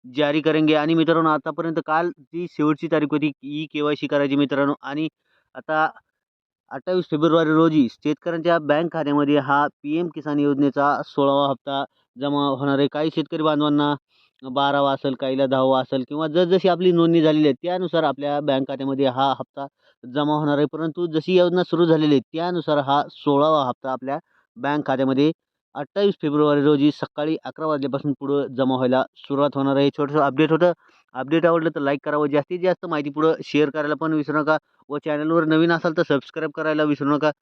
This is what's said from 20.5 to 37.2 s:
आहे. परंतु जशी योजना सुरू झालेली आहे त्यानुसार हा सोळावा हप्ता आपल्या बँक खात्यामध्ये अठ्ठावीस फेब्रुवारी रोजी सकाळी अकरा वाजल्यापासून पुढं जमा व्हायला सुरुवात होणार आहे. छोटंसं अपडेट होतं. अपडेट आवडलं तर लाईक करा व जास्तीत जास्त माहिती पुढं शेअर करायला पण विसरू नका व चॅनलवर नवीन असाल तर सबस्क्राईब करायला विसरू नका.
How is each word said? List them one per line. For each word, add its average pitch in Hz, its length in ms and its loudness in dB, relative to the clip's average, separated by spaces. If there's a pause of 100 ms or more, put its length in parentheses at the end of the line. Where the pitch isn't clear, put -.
आहे. 147 160 2
परंतु 165 340 -6
जशी 165 320 0
योजना 180 240 4
सुरू 170 220 2
झालेली 156 300 4
आहे 131 60 4
त्यानुसार 165 580 -4
हा 139 320 0
सोळावा 147 540 2
हप्ता 131 280 -6
आपल्या 131 260 -6 (380)
बँक 143 300 -4
खात्यामध्ये 135 460 2 (420)
अठ्ठावीस 196 480 -2
फेब्रुवारी 147 400 2
रोजी 147 280 4
सकाळी 151 540 -6
अकरा 151 220 -10
वाजल्यापासून 139 540 -4
पुढं 139 260 -2 (100)
जमा 131 180 0
व्हायला 127 300 0 (120)
सुरुवात 139 380 -2
होणार 139 220 0
आहे. 139 140 4
छोटंसं 147 300 -2
अपडेट 143 320 2
होतं. 170 200 4 (400)
अपडेट 151 340 -2
आवडलं 165 240 2
तर 151 100 -8
लाईक 139 240 -2
करा 147 120 -4
व 151 100 0
जास्तीत 147 340 -2
जास्त 180 260 -2
माहिती 147 240 -4
पुढं 156 240 0 (100)
शेअर 143 260 0
करायला 151 240 -4
पण 160 180 -4
विसरू 151 280 -2
नका 151 180 0 (300)
व 143 100 -8
चॅनलवर 156 460 -2
नवीन 160 280 2
असाल 165 240 0
तर 175 120 0
सबस्क्राईब 151 420 -2
करायला 156 340 -2
विसरू 147 240 -2
नका. 147 220 2 (120)